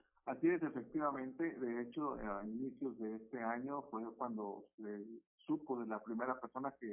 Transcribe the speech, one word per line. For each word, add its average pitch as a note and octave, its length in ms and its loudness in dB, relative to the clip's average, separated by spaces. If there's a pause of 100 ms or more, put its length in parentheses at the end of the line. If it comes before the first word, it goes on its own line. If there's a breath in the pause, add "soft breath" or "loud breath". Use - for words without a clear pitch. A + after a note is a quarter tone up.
(260 soft breath)
Así C#3 220 6
es, E3+ 140 6
efectivamente. C#3 920 2
De A#2+ 280 2
hecho, C3 320 0
a G#2 300 -2
inicios A#2+ 540 -2
de A2 180 0
este A2 240 -6
año B2+ 500 0
fue A2 120 -2 (140)
cuando A2 480 -2 (120)
se G#2 280 -6 (420)
supo D3+ 340 0
de A#2 60 -2
la G#2+ 160 -2
primera A#2+ 380 0
persona C3 380 -4
que A#2+ 140 -8